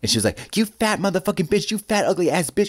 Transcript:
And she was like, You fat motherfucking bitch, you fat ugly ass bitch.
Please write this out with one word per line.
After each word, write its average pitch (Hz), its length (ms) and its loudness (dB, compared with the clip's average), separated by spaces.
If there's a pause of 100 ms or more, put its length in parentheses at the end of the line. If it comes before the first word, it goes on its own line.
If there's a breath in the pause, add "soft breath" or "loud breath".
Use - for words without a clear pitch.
And 110 80 -4
she - 80 2
was 101 60 0
like, - 320 -4
You 220 100 2
fat 214 320 -2
motherfucking 185 500 0
bitch, 208 220 0
you 220 80 -4
fat 208 260 0
ugly 165 260 2
ass 151 200 0
bitch. 202 180 0